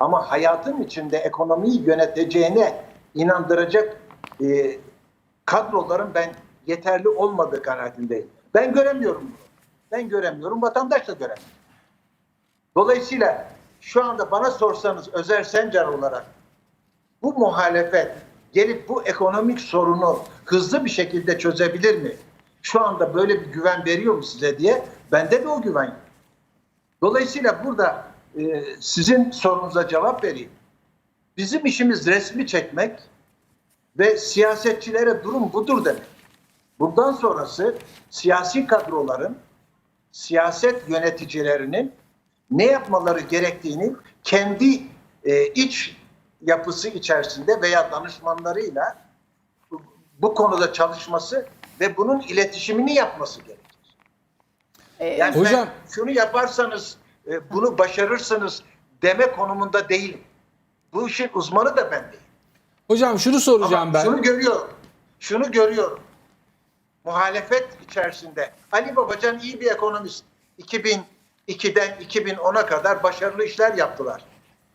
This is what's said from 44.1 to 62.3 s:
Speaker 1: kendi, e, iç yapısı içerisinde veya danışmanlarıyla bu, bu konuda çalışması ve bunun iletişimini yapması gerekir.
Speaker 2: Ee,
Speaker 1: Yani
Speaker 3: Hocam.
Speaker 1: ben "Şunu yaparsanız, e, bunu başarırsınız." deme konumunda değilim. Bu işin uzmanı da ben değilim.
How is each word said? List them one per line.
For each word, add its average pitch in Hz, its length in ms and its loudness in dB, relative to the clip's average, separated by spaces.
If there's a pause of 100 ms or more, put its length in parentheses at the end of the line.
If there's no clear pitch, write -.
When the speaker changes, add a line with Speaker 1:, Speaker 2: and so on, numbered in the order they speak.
Speaker 1:
kendi, 202 580 2 (420)
e, 143 220 4
iç - 500 -4 (460)
yapısı 165 460 -2
içerisinde 160 720 -2
veya 175 300 2
danışmanlarıyla 170 1040 -6 (760)
bu, 156 120 -16 (360)
bu 214 160 0
konuda 185 380 2
çalışması 170 720 -2 (340)
ve 190 160 -2
bunun 247 240 2
iletişimini 254 720 0
yapması - 460 -2
gerekir. - 220 -20 (1400)
Speaker 2:
Ee, 165 80 -6
Speaker 1:
Yani 165 300 2
Speaker 3:
Hocam. 208 240 6
Speaker 1:
ben - 300 -6
"Şunu 233 200 -4
yaparsanız, 240 840 0 (340)
e, 160 200 -8
bunu 214 280 0
başarırsınız." 202 840 0 (400)
deme 214 300 4
konumunda 196 560 -2
değilim. 190 320 -4 (720)
Bu 226 160 -4
işin 247 260 -4
uzmanı 196 420 0
da - 160 0
ben 143 120 -4
değilim. - 140 -20 (720)